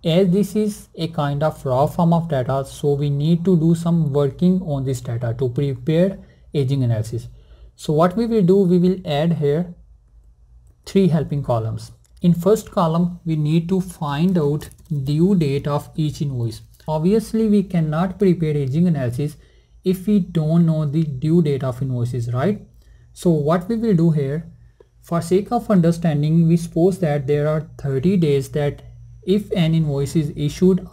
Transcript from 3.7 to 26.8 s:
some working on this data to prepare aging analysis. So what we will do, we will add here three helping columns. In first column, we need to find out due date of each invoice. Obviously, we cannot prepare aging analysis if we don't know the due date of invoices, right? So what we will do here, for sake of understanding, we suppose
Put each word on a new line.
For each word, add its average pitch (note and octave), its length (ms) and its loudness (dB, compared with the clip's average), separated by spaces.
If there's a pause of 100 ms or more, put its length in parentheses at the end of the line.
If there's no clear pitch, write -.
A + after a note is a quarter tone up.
some E3 360 0
working D#3+ 520 2
on C#3 220 -4
this C3 160 -4
data A#2+ 360 -4
to C3 120 0
prepare D#3 680 0 (380)
aging C3+ 280 0
analysis. A#2 440 -2 (480)
So - 180 -4
what F3+ 240 2
we A#3 80 0
will A3 160 2
do, F#3 220 4
we F3+ 160 4
will F#3 260 2
add D#3+ 280 0
here D#3 420 -2 (1120)
three F#3+ 220 2
helping C#3+ 340 -2
columns. A2 480 -4 (320)
In F3 100 4
first G3 380 2
column, F3 520 0
we D#3+ 120 -2
need D#3+ 340 0
to F#3 120 0
find E3+ 540 -2
out D3+ 320 0 (360)
due D#3+ 320 2
date C#3+ 320 0
of D3 280 -4
each D3+ 280 -4
invoice. A#2+ 380 -4 (260)
Obviously, G#3+ 640 0
we G#3 120 4
cannot E3+ 560 -2
prepare E3 400 2
aging D3 300 0
analysis C#3 500 -2 (460)
if F#3 240 -2
we G#3 140 4
don't E3 440 2
know D#3 200 0
the D3+ 180 0
due D#3 400 2
date C#3 200 0
of C3 200 -4
invoices, A#2+ 500 -4
right? F3+ 320 -2 (480)
So - 160 0
what D#3+ 400 0
we A#3 60 -2
will A3 200 2
do E3 140 4
here, D3+ 400 -2 (520)
for E3+ 180 -4
sake F#3 320 0
of A3+ 180 -2
understanding, E3 800 2
we E3 80 4
suppose F3 440 0